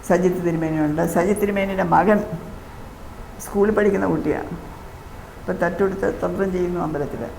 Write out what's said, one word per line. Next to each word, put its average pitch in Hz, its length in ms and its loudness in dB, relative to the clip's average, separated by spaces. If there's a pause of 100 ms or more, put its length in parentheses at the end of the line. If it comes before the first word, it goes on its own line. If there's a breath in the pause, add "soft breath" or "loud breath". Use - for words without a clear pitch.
സജിത്ത് 180 380 4
തിരുമേനിയുണ്ട്. 160 540 2 (120)
സജിത്ത് 196 300 2
തിരുമേനിയുടെ 196 420 0 (100)
മകൻ 196 220 6 (1300)
സ്കൂളിൽ 208 320 4
പഠിക്കുന്ന 196 360 4
കുട്ടിയാണ്, 156 380 -2 (880)
ഇപ്പം - 240 -4
തട്ടുടുത്ത് 190 440 0 (140)
തന്ത്രം 190 340 0
ചെയ്യുന്നു 175 300 0
അമ്പലത്തിൽ. 143 360 -4 (180)